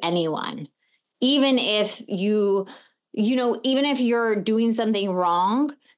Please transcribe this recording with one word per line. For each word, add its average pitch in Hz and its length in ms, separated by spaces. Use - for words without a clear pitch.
anyone. 165 680
Even 269 400
if 208 480
you, 202 600
you 220 240
know, 247 280
even 262 200
if 285 160
you're 233 380
doing 226 340
something 214 400
wrong, 180 640